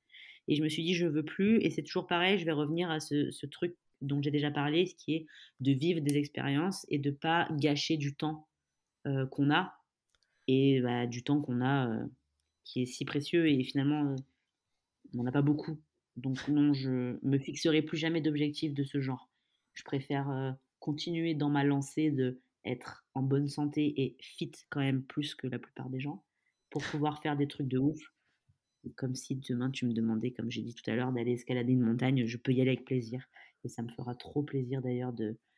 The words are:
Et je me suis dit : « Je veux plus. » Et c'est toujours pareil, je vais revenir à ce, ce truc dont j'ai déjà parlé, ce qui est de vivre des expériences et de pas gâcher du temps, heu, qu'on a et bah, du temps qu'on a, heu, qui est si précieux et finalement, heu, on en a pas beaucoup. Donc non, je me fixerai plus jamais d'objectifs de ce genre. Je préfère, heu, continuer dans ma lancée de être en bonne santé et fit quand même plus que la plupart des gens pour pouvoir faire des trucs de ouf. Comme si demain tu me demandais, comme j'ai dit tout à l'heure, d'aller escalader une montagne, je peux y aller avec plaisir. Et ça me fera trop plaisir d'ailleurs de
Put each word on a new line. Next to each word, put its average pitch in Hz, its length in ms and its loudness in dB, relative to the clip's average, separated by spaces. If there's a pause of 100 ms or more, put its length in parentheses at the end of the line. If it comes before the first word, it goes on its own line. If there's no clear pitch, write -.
(480)
Et 151 80 2
je 147 80 2
me 156 60 0
suis 156 140 -2
dit : « 175 120 2
Je 170 120 2
veux 151 180 0
plus. » 208 380 4
Et 160 80 2
c'est 147 120 -6
toujours 180 240 -4
pareil, 180 320 4
je 165 60 -2
vais 165 80 0
revenir 160 380 0
à 156 100 0
ce, 143 300 0
ce - 160 -12
truc 175 280 -6 (260)
dont 143 200 -2
j'ai 143 100 0
déjà 147 200 0
parlé, 147 360 2
ce - 80 -12
qui - 200 -4
est 160 120 -6 (340)
de 131 120 4
vivre 160 280 2
des 143 160 4
expériences 147 720 -2
et 151 100 0
de 139 120 0
pas 160 420 0
gâcher 147 440 0
du 143 180 -2
temps, 156 320 -4 (600)
heu, 135 200 0
qu'on 143 240 2
a 185 240 2 (720)
et 135 340 6
bah, 120 260 0
du 120 160 -6
temps 147 180 2
qu'on 123 200 -2
a, 131 280 2
heu, 117 220 -4 (540)
qui - 180 -2
est - 20 0
si - 200 -8
précieux 160 440 2
et 131 140 4
finalement, 143 500 0
heu, - 20 -2 (1000)
on 123 60 -2
en 120 60 -2
a 123 40 -2
pas 143 100 4
beaucoup. 147 380 0 (360)
Donc 131 320 -4
non, 147 260 4
je 127 520 -2
me 139 140 4
fixerai 156 420 2
plus 156 160 -4
jamais 160 240 0
d'objectifs 147 520 0
de 139 100 -2
ce 139 180 -2
genre. 131 300 -4 (420)
Je - 100 -18
préfère, 139 480 -2
heu, 131 220 -2 (260)
continuer 165 560 -2
dans 147 140 0
ma 147 140 2
lancée 143 480 2
de 127 300 0 (240)
être - 480 -8
en 131 100 -2
bonne 139 240 2
santé 147 540 -2
et 131 200 -2
fit - 300 -8 (180)
quand 143 120 -2
même 135 220 2
plus 143 320 -6
que - 120 -8
la 123 120 -4
plupart 131 300 -12
des 131 100 -6
gens 147 260 -8 (440)
pour 143 160 -6
pouvoir 151 360 0
faire 147 160 0
des 143 100 2
trucs 143 200 -4
de 127 100 0
ouf. 147 220 2 (960)
Comme 127 200 -4
si 135 200 -6
demain 131 360 -2
tu 131 140 -4
me 117 80 2
demandais, 113 380 0
comme 117 200 -6
j'ai 113 120 -6
dit 117 120 -8
tout - 140 -6
à 113 60 0
l'heure, 127 180 0
d'aller 120 200 0
escalader 123 400 0
une 127 80 6
montagne, 123 440 4
je 120 120 -4
peux 131 160 0
y 123 80 4
aller 131 100 4
avec 123 140 -2
plaisir. 127 400 -4 (380)
Et 120 60 -6
ça - 140 -8
me 120 60 -8
fera 123 260 -8
trop - 280 -4
plaisir 135 380 -2
d'ailleurs 123 320 -2
de 110 240 -4 (200)